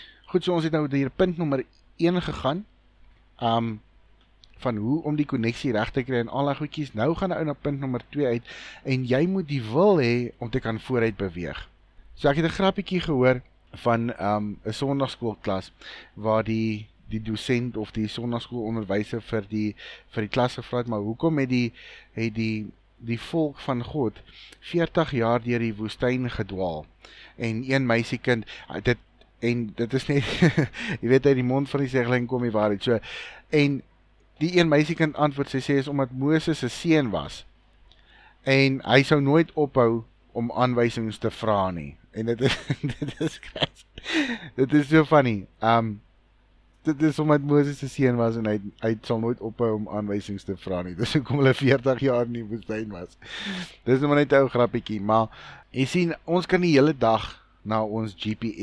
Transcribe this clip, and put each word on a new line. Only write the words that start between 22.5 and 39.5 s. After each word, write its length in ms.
die 200
volk 380
van 260
God 340
veertig 500
jaar 320
deur 160
die 160
woestyn 560
gedwaal?" 560
En 340
een 160
meisiekind, 580
ah, 160
dit, 160
en 380
dit 180
is 120
net, 180
<laughs> 380
jy 80
weet, 180
uit 80
die 100
mond 260
van 100
die 80
seggeling 380
kom 160
die 80
waarheid. 320
So, 160
en 320
die 200
een 100
meisiekind 480
antwoord, 320
sy 100
sê, 200
is 100
omdat 220
Moses 520
'n 60
seun 420
was. 340
En 420
hy 180
sou 180
nooit 320